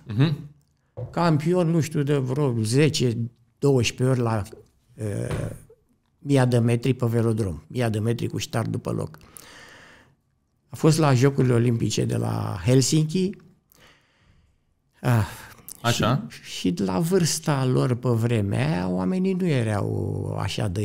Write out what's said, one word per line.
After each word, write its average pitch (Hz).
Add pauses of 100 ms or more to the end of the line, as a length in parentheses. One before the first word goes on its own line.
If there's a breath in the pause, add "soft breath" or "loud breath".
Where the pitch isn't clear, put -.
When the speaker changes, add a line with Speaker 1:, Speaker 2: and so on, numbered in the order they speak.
Speaker 1:
Mhm. 135 (760)
Speaker 2:
Campion, 170
nu 170
știu, 156
de 147
vreo 131
zece, 127 (420)
douăsprezece 131
ori 127
la, 113 (540)
uh, 110 (1120)
mia 135
de 123
metri 120
pe 120
velodrom, 113
mia 120
de 107
metri 113
cu -
start 113
după 110
loc. - (1500 loud breath)
A -
fost 160
la 147
Jocurile 131
Olimpice 117
de 117
la 110
Helsinki. 156 (1700 soft breath)
Ah, 117 (600 loud breath)
Speaker 1:
Așa. 117
Speaker 2:
Și, -
și -
de 185
la 185
vârsta 165
lor 131
pe 127
vremea 117
aia, 180
oamenii 185
nu 180
erau 104
așa 104
de 95